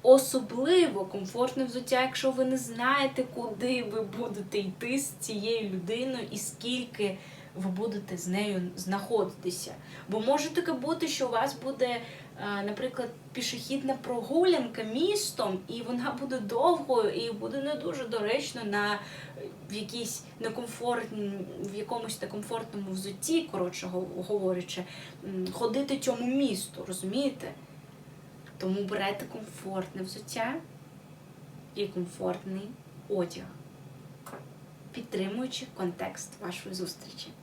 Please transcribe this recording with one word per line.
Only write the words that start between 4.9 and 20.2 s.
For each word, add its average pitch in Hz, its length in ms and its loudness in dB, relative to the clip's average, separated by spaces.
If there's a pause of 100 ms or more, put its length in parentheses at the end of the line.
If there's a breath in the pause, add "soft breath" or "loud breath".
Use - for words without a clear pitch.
з 277 100 -2
цією 214 600 0
людиною 226 640 0
і 208 60 -6
скільки 226 800 -2 (380 loud breath)
ви 185 140 -2
будете 196 480 -2
з 175 100 -4
нею 190 480 0
знаходитися. 190 1000 0 (360 loud breath)
Бо 214 100 0
може 285 300 4
таке 339 240 2
бути, 302 340 0
що 269 200 0
у 240 40 0
вас 247 320 2
буде, 262 240 2
е, 240 140 0 (640 loud breath)
наприклад, 240 460 -2 (220)
пішохідна 269 600 -2
прогулянка 262 920 4
містом, 226 840 2
і 233 140 -6
вона 247 380 -2
буде 262 200 -2
довгою, 233 720 6
і 233 220 0
буде 220 300 -4
не 294 140 0
дуже 285 320 -4
доречно 226 560 0
на, 208 300 2
е, 202 60 -2 (680 loud breath)
в 196 40 -6
якійсь 226 500 -4 (180)